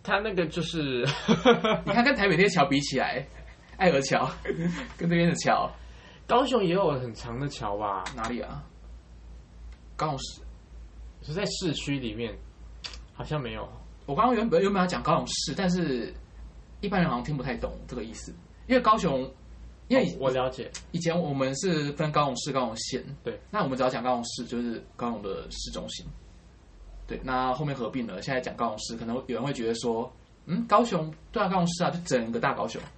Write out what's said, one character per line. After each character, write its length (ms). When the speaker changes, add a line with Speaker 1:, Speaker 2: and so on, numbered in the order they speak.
Speaker 1:
它 180
那 140
个 140
就 140
是， 440
Speaker 2:
<laughs> 400
你 80
看 100
跟 140
台 140
北 80
那 60
些 40
桥 180
比 140
起 180
来， 300
爱 160
河 80
桥 260
<laughs> 340
跟 120
这 80
边 100
的 80
桥。 340
Speaker 1:
高 200
雄 180
也 100
有 180
很 220
长 240
的 120
桥 260
吧？ 300
Speaker 2:
哪 140
里 100
啊？ 240
高 140
雄 80
市。 220
Speaker 1:
是 120
在 120
市 280
区 260
里 140
面， 200
好 80
像 200
没 100
有。 160
Speaker 2:
我 100
刚 100
刚 80
原 160
本， 120
原 100
本 80
要 80
讲 160
高 140
雄 100
市， 300
但 120
是 440
一 80
般 140
人 80
好 80
像 60
听 120
不 80
太 140
懂 280
这 100
个 100
意 80
思， 200
因 80
为 60
高 160
雄， 320
因 80
为 80
以-， 100
Speaker 1:
哦， 60
我 100
了 180
解。 220
Speaker 2:
以 80
前 200
我 140
们 220
是 360
分 200
高 140
雄 120
市、 140
高 160
雄 100
县。 260
Speaker 1:
对。 160
Speaker 2:
那 100
我 60
们 100
只 60
要 60
讲 120
高 140
雄 80
市， 220
就 160
是 200
高 160
雄 100
的 300
市 200
中 180
心。 160
对， 180
那 300
后 120
面 100
合 140
并 180
了， 140
现 120
在 60
讲 160
高 140
雄 100
市， 160
可 80
能 120
有 80
人 80
会 80
觉 160
得 80
说 360
，“嗯， 200
高 180
雄， 260
对 120
啊， 60
高 80
雄 100
市 160
啊， 60
就 160
整 260
个 80
大 140
高 140
雄。” 140